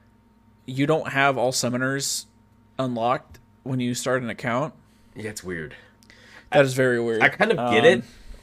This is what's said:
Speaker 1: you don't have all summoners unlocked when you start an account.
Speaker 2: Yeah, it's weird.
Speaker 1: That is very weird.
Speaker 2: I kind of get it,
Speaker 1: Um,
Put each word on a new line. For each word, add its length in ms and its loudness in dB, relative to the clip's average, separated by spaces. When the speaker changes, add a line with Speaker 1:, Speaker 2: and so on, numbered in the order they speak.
Speaker 1:
you 220 -2
don't 220 0
have 280 2
all 140 2
summoners 760 -4
unlocked 600 -2
when 160 -2
you 140 0
start 280 -2
an 80 -6
account. 440 -2
Speaker 2:
Yeah, 140 -10
it's 120 -12
weird. 320 -8
Speaker 1:
That 120 6
is 100 -2
very 260 2
weird. 220 0
Speaker 2:
I 60 6
kind 220 0
of 220 0
get 120 4
it, 140 8
Speaker 1:
Um, 60 -8